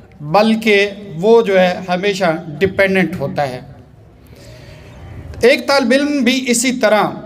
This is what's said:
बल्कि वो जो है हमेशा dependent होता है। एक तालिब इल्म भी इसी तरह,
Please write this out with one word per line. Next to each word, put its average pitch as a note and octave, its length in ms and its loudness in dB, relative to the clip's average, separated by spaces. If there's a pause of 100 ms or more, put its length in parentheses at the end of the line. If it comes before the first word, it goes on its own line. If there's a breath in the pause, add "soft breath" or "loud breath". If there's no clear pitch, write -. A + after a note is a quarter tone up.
(240)
बल्कि G#3+ 540 2 (400)
वो A3+ 240 4
जो F#3+ 160 0
है F3+ 280 2
हमेशा F#3 460 -2 (280)
dependent F#3+ 600 0
होता C#3 240 -4
है। B2+ 260 -8 (1800 loud breath)
एक C#4 160 4
तालिब C4+ 320 0
इल्म C#4+ 300 0
भी A#3 100 2 (160)
इसी B3 220 0
तरह, G#3 420 0 (120)